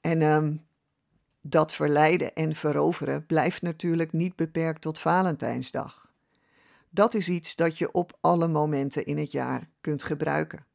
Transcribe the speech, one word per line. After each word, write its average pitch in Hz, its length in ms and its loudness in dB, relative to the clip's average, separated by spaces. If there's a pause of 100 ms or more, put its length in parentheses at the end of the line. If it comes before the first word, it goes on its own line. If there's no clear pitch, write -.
En, 165 200 0
ehm, 156 340 4 (840)
dat 156 320 2
verleiden 151 600 2
en 156 200 -2
veroveren 151 680 -2
blijft 160 360 0
natuurlijk 165 500 -2
niet 175 240 -2
beperkt 160 460 -2
tot 156 180 -6
Valentijnsdag. 139 1120 -2 (800)
Dat 208 240 4
is 180 160 -2
iets 175 260 -2
dat 165 220 0
je - 140 -2
op 175 300 -4
alle 170 260 4
momenten 151 580 0
in 147 120 -4
het 151 140 -4
jaar 131 380 -6 (120)
kunt 147 220 -4
gebruiken. 151 720 -4